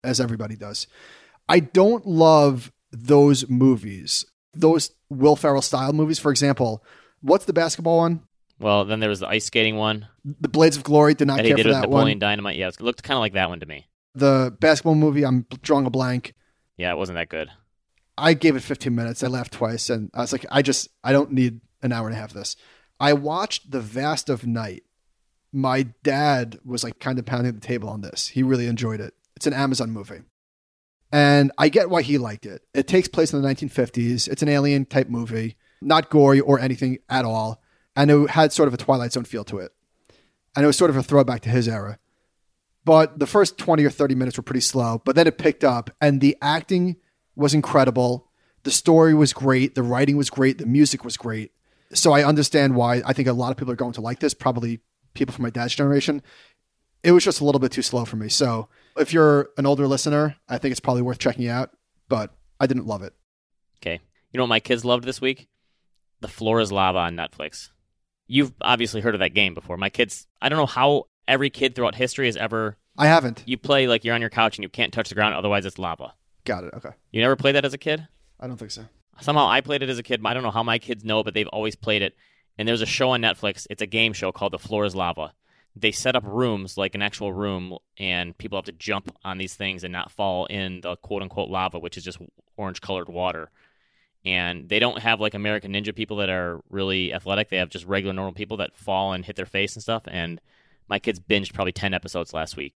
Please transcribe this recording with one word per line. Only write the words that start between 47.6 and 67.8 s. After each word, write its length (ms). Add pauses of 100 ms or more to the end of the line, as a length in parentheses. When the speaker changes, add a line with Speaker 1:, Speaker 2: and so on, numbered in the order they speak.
Speaker 1:
The 80
story 440
was 180
great. 400
The 80
writing 340
was 140
great. 300
The 80
music 360
was 140
great. 360 (380)
So 220
I 100
understand 520
why 280
I 100
think 140
a 60
lot 160
of 80
people 160
are 40
going 160
to 80
like 180
this, 160
probably 460 (340)
people 180
from 80
my 80
dad's 240
generation. 480 (800)
It 120
was 100
just 160
a 60
little 140
bit 120
too 100
slow 240
for 100
me. 140
So 380 (300)
if 160
you're 440
an 80
older 220
listener, 480 (120)
I 100
think 140
it's 100
probably 200
worth 160
checking 300
out, 240 (380)
but 260 (240)
I 80
didn't 180
love 160
it. 120 (640)
Speaker 2:
Okay. 240 (300)
You 60
know 60
what 60
my 100
kids 260
loved 200
this 160
week? 260 (720)
The 80
Floor 320
is 120
Lava 280
on 160
Netflix. 540 (580)